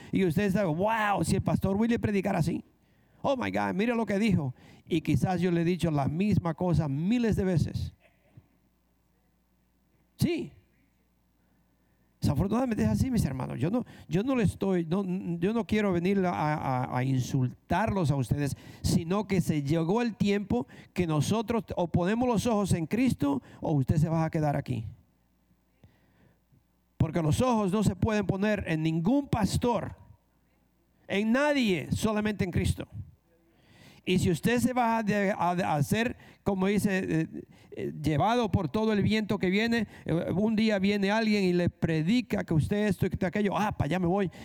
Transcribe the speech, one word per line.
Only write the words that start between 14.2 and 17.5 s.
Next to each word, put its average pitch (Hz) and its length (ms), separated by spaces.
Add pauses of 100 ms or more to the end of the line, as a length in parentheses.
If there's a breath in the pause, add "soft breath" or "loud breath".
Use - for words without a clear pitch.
no 269 120
le 233 80
estoy, 180 420
no, 185 180 (340)
yo 185 160
no 233 120
quiero 208 280
venir 185 320
a, 175 60
a, 151 640
a 127 60
insultarlos 139 1080